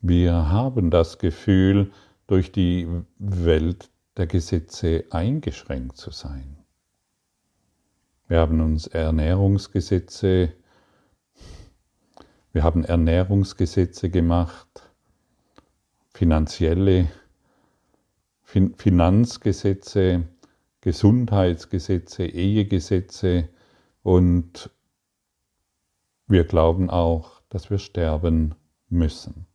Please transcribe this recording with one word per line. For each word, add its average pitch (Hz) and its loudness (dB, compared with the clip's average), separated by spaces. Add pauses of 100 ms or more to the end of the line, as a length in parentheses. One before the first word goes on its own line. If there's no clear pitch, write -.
Wir 87 2
haben 120 0
das 82 2
Gefühl, 95 2 (360)
durch 92 0
die 87 -2 (300)
Welt 87 0 (280)
der 90 -2
Gesetze 82 -4
eingeschränkt 82 -6
zu - -16
sein. 69 -14 (1700)
Wir 82 2
haben 80 2
uns 78 -2
Ernährungsgesetze, 92 0 (2000)
wir 80 0
haben 80 2
Ernährungsgesetze 90 0
gemacht, 87 -2 (1200)
finanzielle 87 2 (1400)
Fin-, 95 0
Finanzgesetze, 95 0 (640)
Gesundheitsgesetze, 95 0
Ehegesetze 95 -2 (540)
und 90 2 (1600)
wir 92 6
glauben 85 0
auch, 85 -2
dass - -10
wir 98 -2
sterben 80 -2 (340)
müssen. - -4